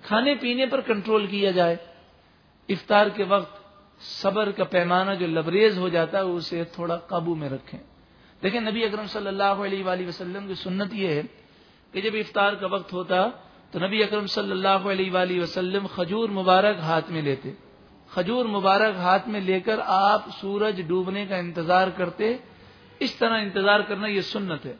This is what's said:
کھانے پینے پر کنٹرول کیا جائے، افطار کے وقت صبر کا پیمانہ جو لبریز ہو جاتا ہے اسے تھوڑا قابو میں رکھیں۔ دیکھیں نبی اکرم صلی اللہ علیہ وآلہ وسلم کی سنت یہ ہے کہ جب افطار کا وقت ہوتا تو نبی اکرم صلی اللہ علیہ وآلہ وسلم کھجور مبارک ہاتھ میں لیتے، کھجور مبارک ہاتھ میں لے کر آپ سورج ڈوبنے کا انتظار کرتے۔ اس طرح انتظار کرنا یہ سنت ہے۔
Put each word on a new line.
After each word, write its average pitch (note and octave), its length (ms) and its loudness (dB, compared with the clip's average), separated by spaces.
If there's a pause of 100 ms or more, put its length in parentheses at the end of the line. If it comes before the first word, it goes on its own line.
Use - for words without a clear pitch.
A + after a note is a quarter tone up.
کھانے B3 320 2
پینے B3 320 -2
پر C4+ 140 0
کنٹرول G#3+ 460 0
کیا G3 240 0
جائے، F3 260 4 (920)
افطار G#3 380 4 (100)
کے G#3 80 0
وقت F#3 320 0 (440)
صبر G3+ 500 -2
کا G3 140 0
پیمانہ F#3 500 2
جو F3+ 120 -2
لبریز E3+ 520 4
ہو F#3 100 0
جاتا E3 300 0
ہے F#3+ 40 0
اسے F3 420 -4 (100)
تھوڑا E3+ 220 -4
قابو E3+ 380 -4
میں D#3 140 -6
رکھیں۔ - 320 -10 (640)
دیکھیں G3 180 -2
نبی A3 240 -2
اکرم G#3+ 220 -4
صلی G3+ 200 -8
اللہ G3 400 0
علیہ G3 180 -4
وآلہ F3+ 220 -2
وسلم F#3 420 -10
کی F#3+ 60 -6
سنت F#3+ 400 -4
یہ F#3+ 140 -2
ہے D3+ 140 -2 (680)
کہ F#3+ 80 -6
جب G#3 140 -2
افطار G#3 380 0
کا G3 140 -6
وقت F#3 260 -4
ہوتا F3+ 340 2 (440)
تو - 80 -6
نبی G3 240 0
اکرم G#3 240 0
صلی G3 240 -4
اللہ F#3+ 320 2 (100)
علیہ F#3+ 200 0
وآلہ F3+ 280 2
وسلم F#3 540 -2
کھجور G3 340 -2
مبارک F#3+ 500 4
ہاتھ D#3+ 320 0
میں E3 120 -4
لیتے، C3+ 300 -4 (580)
کھجور A3+ 340 0
مبارک G3+ 520 4
ہاتھ F#3 320 2
میں G#3+ 120 -4
لے F#3+ 200 0
کر A3 240 0
آپ G3+ 420 2 (140)
سورج G3+ 460 -2
ڈوبنے F#3 400 -2
کا F#3+ 100 -4
انتظار F3 600 2
کرتے۔ G3 400 -2 (600)
اس C4 160 -4
طرح A3+ 260 2
انتظار G3+ 480 4
کرنا G3+ 180 -4
یہ G3+ 140 0
سنت F3+ 460 -6
ہے۔ B2 140 -10